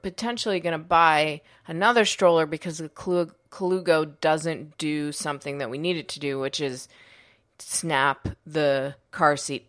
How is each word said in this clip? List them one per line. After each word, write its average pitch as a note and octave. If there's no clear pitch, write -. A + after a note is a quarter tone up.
potentially G#3+
gonna E3
buy D#3
another G#3
stroller E3+
because D#3
the D#3+
Colu-, F3
Colugo F3+
doesn't D#3
do D3+
something C#3+
that B2+
we C3
need F3
it D3+
to C#3+
do, C#3
which C3+
is C3
snap C#3
the C#3
car D3+
seat C#3